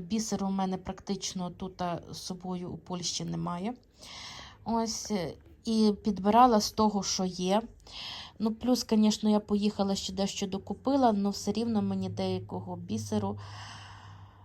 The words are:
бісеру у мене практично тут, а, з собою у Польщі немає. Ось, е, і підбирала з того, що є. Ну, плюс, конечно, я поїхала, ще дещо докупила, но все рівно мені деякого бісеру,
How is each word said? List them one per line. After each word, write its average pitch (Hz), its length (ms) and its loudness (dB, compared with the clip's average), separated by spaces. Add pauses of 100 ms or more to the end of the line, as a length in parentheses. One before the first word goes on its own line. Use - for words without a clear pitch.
бісеру 202 460 -4
у 190 40 -2
мене 190 260 -2
практично 185 760 -8
тут, 185 320 -10
а, 175 280 -4
з 165 80 -14
собою 180 520 -8
у 170 60 -10
Польщі 175 480 -6
немає. 175 500 -4 (920)
Ось, 226 460 -2
е, 175 240 -2 (300)
і 220 280 6 (120)
підбирала 214 560 8
з - 120 0
того, 208 300 2
що - 220 -2
є. 185 380 0 (760)
Ну, 220 160 0
плюс, 240 300 2
конечно, 214 460 4
я 208 100 6
поїхала, 202 540 0
ще - 180 -6
дещо 196 340 -2
докупила, 220 680 2
но 202 180 2
все 202 220 -2
рівно 220 300 0
мені 190 260 -2
деякого 185 680 -4
бісеру, 107 600 -4 (1080)